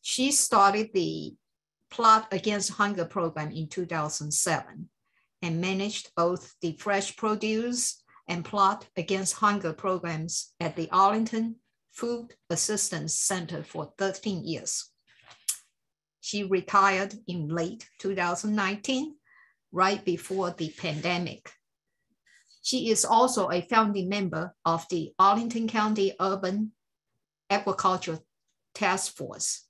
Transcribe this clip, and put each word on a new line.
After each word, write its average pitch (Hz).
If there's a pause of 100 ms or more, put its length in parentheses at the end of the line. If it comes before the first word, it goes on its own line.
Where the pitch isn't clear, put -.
She 269
started 214
the 160 (520)
Plot 220
Against 202
Hunger 202
program 156
in 156
two 180
thousand 151
seven 151 (520)
and 165
managed 190
both 175
the 165
fresh 202
produce 220 (240)
and 175
Plot 202
Against 190
Hunger 202
programs 170
at 160
the 165
Arlington 220 (360)
Food 233 (140)
Assistance 165
Center 165
for 156
thirteen 190
years. - (1300)
She 208
retired 190 (120)
in 170
late 170 (100)
two 190
thousand 180
nineteen, 214 (560)
right 196
before 180
the 165
pandemic. 170 (1120)
She 240
is -
also 233
a 175
founding 208
member 180 (120)
of 165
the 165
Arlington 226
County 214
Urban 190 (760)
Aquaculture 185 (540)
Task 190
Force. -